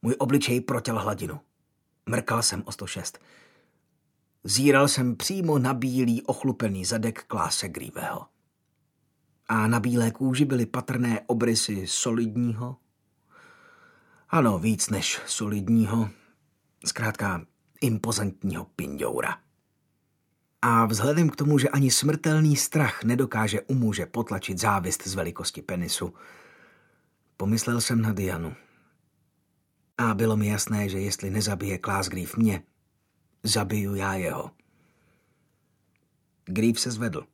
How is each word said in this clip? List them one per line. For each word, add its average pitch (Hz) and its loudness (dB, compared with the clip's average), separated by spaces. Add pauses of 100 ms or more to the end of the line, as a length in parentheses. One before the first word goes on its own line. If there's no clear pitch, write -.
Můj 120 0
obličej 127 2
protěl 117 -2
hladinu. 95 -4 (680)
Mrkal 117 0
jsem - 0
o 98 -12
sto 92 -12
šest. - -10 (1200)
Zíral 139 6
jsem 123 0
přímo 170 0
na 127 2
bílý, 127 0
ochlupený 110 -2
zadek 113 -2
Kláse 85 -4
Grieveho. - -8 (1200)
A 110 2
na 117 2
bílé 120 2
kůži 131 2
byly 127 2
patrné 120 -2
obrysy 110 0
solidního, 117 -2 (1500)
ano, 117 4
víc 107 0
než - -2
solidního, 107 0 (760)
zkrátka 98 -4 (360)
impozantního 104 -2
pindoura. 65 -6 (1200)
A 117 4
vzhledem 139 4
k - -4
tomu, 147 4
že 139 4
ani 135 4
smrtelný 156 4
strach - 0
nedokáže 110 0
u - -4
muže 107 0
potlačit 98 -6
závist 98 0
z 92 -6
velikosti 87 -6
penisu, 90 -4 (1200)
pomyslel 113 0
jsem 117 2
na 110 0
Dianu. 92 -4 (1400)
A 113 2
bylo 110 2
mi 104 2
jasné, 104 -2
že 95 -4
jestli 98 -4
nezabije 98 -2
Klaas 95 -4
Grief 92 -6
mě, 107 2 (800)
zabiju 104 -2
já 98 -2
jeho. 90 -4 (1900)
Grief 110 2
se 127 -2
zvedl. 110 -6